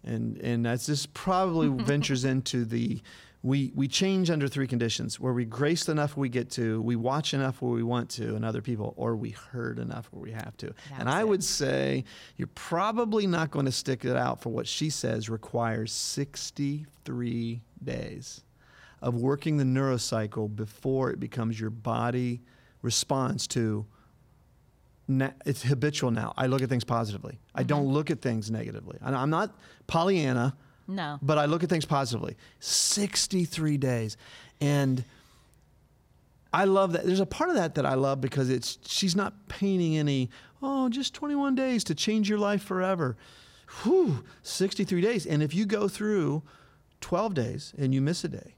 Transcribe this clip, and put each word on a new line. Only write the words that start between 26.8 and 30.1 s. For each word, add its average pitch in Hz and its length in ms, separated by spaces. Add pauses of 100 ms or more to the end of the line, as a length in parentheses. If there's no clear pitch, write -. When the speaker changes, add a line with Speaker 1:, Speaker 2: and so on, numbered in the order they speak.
Speaker 1:
positively. 113 560 (160)
I 127 80
don't 143 220
Speaker 2:
Mm-hmm. 135 80
Speaker 1:
look 151 180
at 147 100
things 110 300
negatively. 110 500
And 131 140
I'm 135 160
not 196 260 (300)
Pollyanna, 147 680 (320)